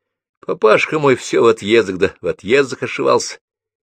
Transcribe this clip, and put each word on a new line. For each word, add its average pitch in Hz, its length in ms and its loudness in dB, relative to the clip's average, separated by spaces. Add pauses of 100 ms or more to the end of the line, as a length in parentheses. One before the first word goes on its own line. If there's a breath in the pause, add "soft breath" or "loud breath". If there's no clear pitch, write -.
(400)
Папашка - 580 0
мой 139 180 2
все - 280 -2
в 117 40 4
отъездах, 104 500 2
да 90 220 -2
в - 60 -12
отъездах 120 560 -2
ошивался. 127 580 -2 (560)